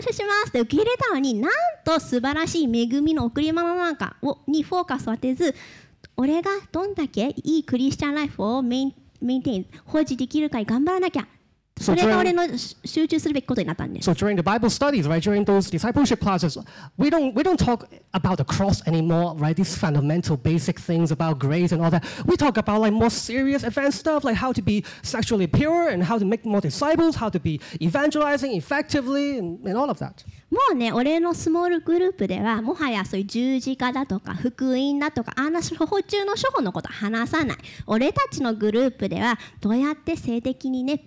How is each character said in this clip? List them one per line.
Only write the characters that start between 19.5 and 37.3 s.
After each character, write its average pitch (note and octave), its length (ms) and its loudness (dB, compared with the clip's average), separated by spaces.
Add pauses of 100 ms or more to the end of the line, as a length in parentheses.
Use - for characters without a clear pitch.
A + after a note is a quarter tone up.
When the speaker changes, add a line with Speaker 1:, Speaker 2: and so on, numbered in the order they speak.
Speaker 2:
These F#3 220 0
fundamental D#3 580 0
basic D#3+ 420 0
things E3 320 0
about D#3+ 280 0
grace D#3+ 340 2
and E3 100 2
all E3 80 4
that. E3+ 140 2 (220)
We F4 100 4
talk C#4 220 2
about, G#3+ 240 2
like, G#3+ 100 4
more A3+ 160 4
serious, C4+ 560 0
advanced C#4 340 0
stuff, D4+ 260 0
like A3+ 120 0
how B3+ 160 0
to A#3 80 -2
be G#3 240 0 (180)
sexually A3 440 0
pure D#4+ 420 4
and F3+ 160 0
how A3 140 2
to G3+ 80 2
make A3 180 0
more G3+ 160 0
disciples, D#4 560 2
how A3 140 -2
to F3+ 100 -2
be D#3 220 -4 (180)
evangelizing C#4+ 720 2
effectively C#4+ 880 -2
and, F#3 280 -6
and G3 120 -2
all C#4+ 100 0
of G3 120 -2
that. - 220 -12 (280)
Speaker 1:
も - 80 2 (140)
う - 20 2
ね、 A#3 160 0
俺 C#4+ 300 2
の E4+ 120 2
ス - 160 -4
モ E4+ 160 2
ー F4 40 2
ル E4+ 120 2
グ E4 160 0
ル F#4 100 2
ー F#4 60 0
プ G#3+ 140 -4
で F#3+ 140 -2
は、 A3 200 0
も A#3+ 140 -2
は D#4 160 -2
や G3+ 140 -2
そ G#3 120 -6
う F#3+ 40 0
い - 20 0
う - 20 -2
十 B3 360 0
字 C4 160 -4
架 B3 160 -2
だ C4+ 120 -2
と G3 140 -4
か、 - 160 -10
福 B3+ 380 -2
音 C#4 260 0
だ D4+ 140 -2
と A#3+ 100 -4
か、 - 140 -8
あ C#4+ 120 -2
ん D#4+ 40 0
な E4+ 100 0
処 D#4+ 240 -2
方、 G4 160 0
中 G4+ 220 -2
の G4+ 100 -2
処 - 160 0
方 C5+ 100 0
の G3 120 0
こ E3 100 -6
と - 60 -10
話 A3+ 420 -4